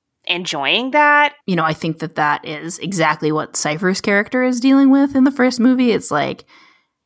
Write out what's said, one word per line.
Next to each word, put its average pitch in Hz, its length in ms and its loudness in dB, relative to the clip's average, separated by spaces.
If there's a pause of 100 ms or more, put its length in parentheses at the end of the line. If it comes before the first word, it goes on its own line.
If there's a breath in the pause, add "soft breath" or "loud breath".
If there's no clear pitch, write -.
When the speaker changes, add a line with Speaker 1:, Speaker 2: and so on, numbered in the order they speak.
(260)
Speaker 1:
enjoying 180 640 -4
that. 294 440 4 (100)
Speaker 2:
You 190 100 -2
know, 160 100 0
I 160 80 -2
think 160 260 -6
that 160 160 -10
that 147 300 -2
is 156 340 -10
exactly 156 520 -2
what 151 240 -4
Cypher's 180 460 -2
character 214 420 0
is 254 160 -2
dealing 269 300 4
with 277 260 2
in 262 100 4
the 285 60 2
first 254 280 0
movie. 247 320 2
It's - 200 -2
like, 139 340 -4 (600 soft breath)